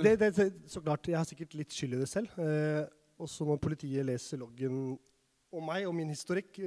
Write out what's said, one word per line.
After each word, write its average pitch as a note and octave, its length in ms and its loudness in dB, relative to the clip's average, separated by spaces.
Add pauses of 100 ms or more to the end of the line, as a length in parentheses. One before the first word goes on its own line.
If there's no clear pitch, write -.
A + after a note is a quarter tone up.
det, G#3+ 160 8
det, G#3+ 180 6
det, G3+ 100 6 (220)
så F3+ 120 -8
klart, D3+ 280 0
jeg E3 80 2
har D#3+ 100 2
sikkert D#3+ 300 -12
litt - 180 -6
skyld B2 220 -2
i C3 40 2
det C#3 80 -2
selv. G#3 320 -4
Eh, D3+ 440 2 (320)
og E3 120 -10
så - 160 -4
når D3 160 2
politiet C#3 440 -2
leser B2+ 360 -4
loggen C3 560 -4 (560)
om D#3+ 160 -6
meg F#3+ 180 -2
og F3 100 -2
min D#3+ 120 -2
historikk, F#3 580 -4